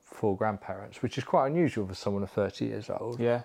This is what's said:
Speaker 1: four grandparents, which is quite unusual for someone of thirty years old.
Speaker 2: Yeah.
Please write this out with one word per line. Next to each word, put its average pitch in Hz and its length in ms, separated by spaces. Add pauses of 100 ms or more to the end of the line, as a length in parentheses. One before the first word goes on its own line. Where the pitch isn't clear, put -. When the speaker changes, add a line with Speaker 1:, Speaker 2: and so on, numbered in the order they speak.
Speaker 1:
four 101 340
grandparents, 101 640
which - 160
is 123 60
quite 143 240
unusual 143 400
for 92 80
someone 101 280
of 98 80
thirty 104 340
years 107 240
old. 110 300
Speaker 2:
Yeah. 120 260